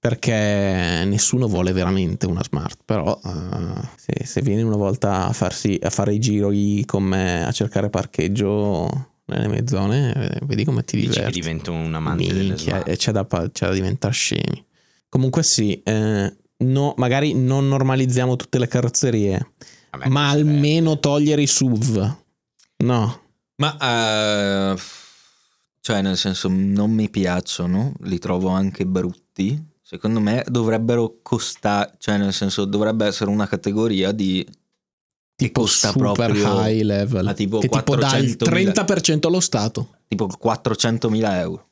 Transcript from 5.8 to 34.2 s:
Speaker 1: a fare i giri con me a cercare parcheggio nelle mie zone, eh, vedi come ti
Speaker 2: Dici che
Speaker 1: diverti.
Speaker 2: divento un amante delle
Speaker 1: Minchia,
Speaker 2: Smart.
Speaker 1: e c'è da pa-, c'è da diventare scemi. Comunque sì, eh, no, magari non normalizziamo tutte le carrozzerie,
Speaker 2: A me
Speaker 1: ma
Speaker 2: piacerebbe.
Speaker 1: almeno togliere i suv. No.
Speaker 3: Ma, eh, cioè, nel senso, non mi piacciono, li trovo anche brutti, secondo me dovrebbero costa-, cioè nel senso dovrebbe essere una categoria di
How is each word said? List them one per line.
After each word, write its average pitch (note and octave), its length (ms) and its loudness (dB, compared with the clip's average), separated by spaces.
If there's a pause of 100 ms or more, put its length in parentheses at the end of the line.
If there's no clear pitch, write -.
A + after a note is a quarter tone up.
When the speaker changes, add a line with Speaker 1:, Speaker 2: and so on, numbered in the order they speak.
Speaker 1:
a F#2 60 0
fare G2+ 240 0
i G#2 60 2
giri G2+ 680 2
con G2 180 0
me F#2 420 0
a - 60 -2
cercare G2+ 380 -2
parcheggio G2+ 1400 -2
nelle - 240 -2
mie G#2+ 180 -2
zone, A#2 460 0
eh, - 320 -4
vedi G#2 180 0
come A#2+ 220 0
ti - 100 -6
Speaker 2:
Dici A2+ 140 0
che - 60 0
Speaker 1:
diverti. G2+ 260 -2
Speaker 2:
divento E2 320 -6
un D#2+ 200 -4
amante D#2+ 340 -2
delle F#2+ 160 0
Speaker 1:
Minchia, F2+ 320 -4
Speaker 2:
Smart. F#2 120 -4
Speaker 1:
e E2+ 80 -2
c'è - 160 -2
da G2+ 140 0
pa-, F2 260 -4
c'è - 160 -4
da F#2 60 0
diventare G2+ 400 -2
scemi. - 520 -4 (440)
Comunque C3 340 0
sì, G#2+ 400 0
eh, G#2+ 500 0 (260)
no, C#3 360 0
magari C3 380 0
non C3+ 340 2
normalizziamo C3 720 2
tutte - 200 -4
le B2 120 2
carrozzerie, A#2 680 2 (540)
Speaker 2:
A - 80 -16
me C2 100 -4
Speaker 1:
ma C3+ 220 2
Speaker 2:
piacerebbe. D3 200 4
Speaker 1:
almeno D3+ 500 4
togliere D3 420 2
i C#3+ 60 2
suv. A#2+ 680 2 (600)
No. A#2+ 440 0 (360)
Speaker 3:
Ma, G#2+ 1160 0
eh, F#2 60 -4 (1000)
cioè, G#2 200 0
nel G2 140 0
senso, F#2+ 340 -2
non G2 420 0
mi A2 180 0
piacciono, F2+ 840 -2 (120)
li F#2 140 -4
trovo F#2 300 -2
anche F#2+ 380 0
brutti, F#2+ 800 -4 (240)
secondo A2 280 -2
me G#2+ 280 0
dovrebbero A2+ 760 0
costa-, G#2 720 -2
cioè G#2 220 -2
nel G2+ 120 0
senso G2 340 -2
dovrebbe G#2+ 420 0
essere G2+ 240 0
una G#2 160 0
categoria G2+ 640 0
di F#2+ 340 0